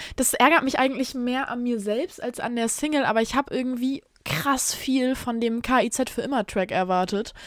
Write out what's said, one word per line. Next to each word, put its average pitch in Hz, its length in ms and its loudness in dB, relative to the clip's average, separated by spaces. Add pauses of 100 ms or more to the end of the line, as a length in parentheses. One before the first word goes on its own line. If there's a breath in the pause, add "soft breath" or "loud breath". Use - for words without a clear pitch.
(160 loud breath)
das 254 180 0
ärgert 302 300 6
mich 262 140 0
eigentlich 262 360 0
mehr 254 360 -2
an 247 120 -6
mir 240 180 0
selbst 214 420 -4
als - 180 -6
an 240 160 -4
der 226 120 2
Single, 294 360 0
aber 220 180 2
ich 226 120 -2
hab 277 160 0
irgendwie 254 520 -2 (220)
krass - 500 0
viel 262 420 2
von 233 240 -4
dem 233 220 0
K 254 200 4
I 233 80 0
Z - 200 -2
für - 120 -4
immer 247 240 0
Track 190 240 -2
erwartet. 185 600 0 (140 loud breath)